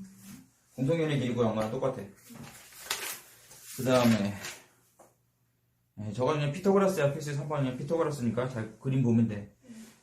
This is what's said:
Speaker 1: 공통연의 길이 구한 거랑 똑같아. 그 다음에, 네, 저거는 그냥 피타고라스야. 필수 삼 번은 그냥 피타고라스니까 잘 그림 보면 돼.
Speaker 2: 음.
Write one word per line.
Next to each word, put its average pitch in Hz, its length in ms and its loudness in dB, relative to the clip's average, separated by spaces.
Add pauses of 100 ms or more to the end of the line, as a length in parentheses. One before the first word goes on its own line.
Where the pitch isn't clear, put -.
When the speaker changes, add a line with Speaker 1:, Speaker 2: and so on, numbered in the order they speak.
(760)
Speaker 1:
공통연의 147 440 2
길이 120 160 -2
구한 113 200 2
거랑 107 160 -2
똑같아. 135 260 -2 (1800)
그 127 80 -4
다음에, 117 500 4 (1600)
네, 104 180 -8
저거는 143 260 0
그냥 143 140 0
피타고라스야. 190 580 4
필수 143 220 -6
삼 147 160 -4
번은 143 160 -2
그냥 123 120 -4
피타고라스니까 139 680 0
잘 110 320 -8
그림 135 240 0
보면 117 240 4
돼. 101 260 -8 (120)
Speaker 2:
음. - 220 -18 (160)